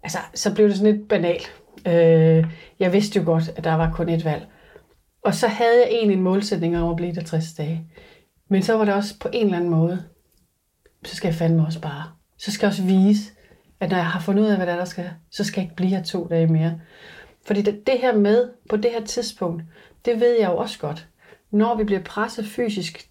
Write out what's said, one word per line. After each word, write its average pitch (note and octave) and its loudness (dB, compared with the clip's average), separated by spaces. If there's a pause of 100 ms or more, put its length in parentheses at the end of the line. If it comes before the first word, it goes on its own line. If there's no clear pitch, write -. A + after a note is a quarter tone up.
Altså, D#3+ -8 (160)
så G#3 -2
blev G#3+ 6
det G3 0
sådan G#3+ 4
lidt G#3 -6
banalt. E3+ 0 (340)
Øh, E3 6 (360)
jeg F3+ 2
vidste G#3 2
jo E3 0
godt, D#3+ 0
at E3+ -12
der D#3+ 0
var E3 0
kun E3 -4
et E3 0
valg. D3+ -4 (760)
Og G3+ 0
så A#3 0
havde A#3 2
jeg - 2
egentlig G#3+ 2
en F#3 0
målsætning F#3 0
om E3+ 0
at E3+ -4
blive F3 -6
der E3+ -6
tres - -4
dage. D#3+ -8 (640)
Men F#3+ 2
så A3+ 0
var A3 2
det G3+ 2
også G#3 -4
på B3 -8
en A#3 0
eller F#3 0
anden F3 -2
måde, E3+ 0 (1000)
så - -14
skal F#3 -4
jeg D#3+ -2
fandme E3 2
også - -8
bare. D3+ -10 (340)
Så G3+ -8
skal - -2
jeg G3 2
også G3+ -4
vise, F#3+ 2 (480)
at F3+ -4
når F#3 0
jeg E3+ -2
har E3+ -4
fundet G3+ 0
ud G#3+ 2
af, G3+ 2
hvad F3+ -2
der F3 -2
er, F3 -4
der F3+ -4
skal, F3+ -10 (200)
så G#3 -6
skal G#3 -6
jeg F3 -4
ikke - -12
blive F#3 0
her F#3+ -2
to E3+ -6
dage E3 2
mere. E3 0 (680)
Fordi G#3 0
det, G#3 -2
det C4 2
her B3 0
med, G#3+ 4 (200)
på G#3+ -2
det A#3 0
her A3+ -6
tidspunkt, F3+ -8 (420)
det A#3 -2
ved A#3+ 4
jeg G3 2
jo F3 0
også - -6
godt. D#3 -10 (420)
Når A3 2
vi G#3+ -2
bliver G3 -2
presset G#3+ -6
fysisk G#3 -6